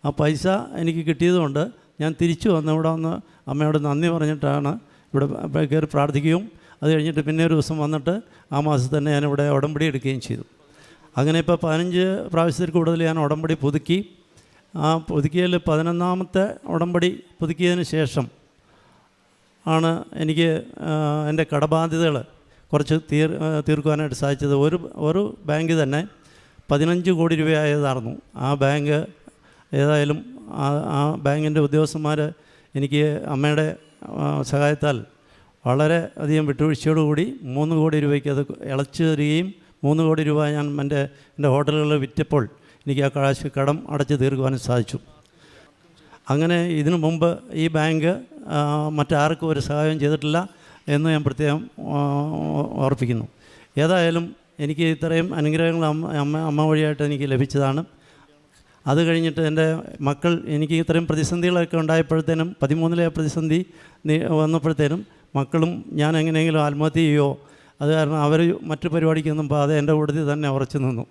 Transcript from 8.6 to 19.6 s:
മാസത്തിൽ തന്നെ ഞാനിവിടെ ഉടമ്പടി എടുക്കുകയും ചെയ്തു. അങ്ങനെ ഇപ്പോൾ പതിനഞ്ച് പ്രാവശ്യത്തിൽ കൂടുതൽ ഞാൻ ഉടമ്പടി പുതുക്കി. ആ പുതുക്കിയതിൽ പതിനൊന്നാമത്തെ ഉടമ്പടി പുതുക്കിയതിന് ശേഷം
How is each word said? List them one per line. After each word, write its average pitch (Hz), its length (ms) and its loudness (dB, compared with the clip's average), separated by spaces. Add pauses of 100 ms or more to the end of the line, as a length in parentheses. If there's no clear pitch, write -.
മാസത്തിൽ 135 320 0
തന്നെ 147 180 0
ഞാനിവിടെ 143 300 0 (120)
ഉടമ്പടി 151 340 0
എടുക്കുകയും 131 360 -4
ചെയ്തു. - 160 -6 (760)
അങ്ങനെ 156 240 2
ഇപ്പോൾ 170 220 2
പതിനഞ്ച് 175 400 0 (280)
പ്രാവശ്യത്തിൽ 165 440 0
കൂടുതൽ 165 220 2 (100)
ഞാൻ 160 160 0
ഉടമ്പടി 156 380 -2
പുതുക്കി. 151 360 0 (840)
ആ 156 40 4 (220)
പുതുക്കിയതിൽ 175 460 0 (120)
പതിനൊന്നാമത്തെ 175 720 0 (300)
ഉടമ്പടി 175 360 2 (300)
പുതുക്കിയതിന് 175 460 0 (100)
ശേഷം 147 300 0 (1500)